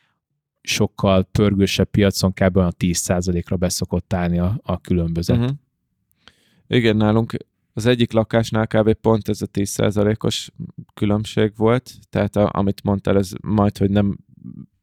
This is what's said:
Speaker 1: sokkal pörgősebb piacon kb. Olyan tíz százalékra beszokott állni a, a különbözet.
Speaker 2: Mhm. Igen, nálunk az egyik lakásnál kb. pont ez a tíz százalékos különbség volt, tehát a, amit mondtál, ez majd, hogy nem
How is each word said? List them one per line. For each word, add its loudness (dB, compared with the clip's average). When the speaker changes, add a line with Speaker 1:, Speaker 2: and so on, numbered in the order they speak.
Speaker 1:
sokkal 0
pörgősebb 0
piacon 2
kb. 0
Olyan 2
tíz -2
százalékra -2
beszokott -4
állni 0
a, -2
a -6
különbözet. -2
Speaker 2:
Mhm. -2
Igen, 2
nálunk 2
az -8
egyik 2
lakásnál 0
kb. 2
pont 0
ez -4
a -4
tíz -4
százalékos -2
különbség 0
volt, 0
tehát -2
a, 2
amit -2
mondtál, 0
ez 0
majd, 0
hogy 2
nem 0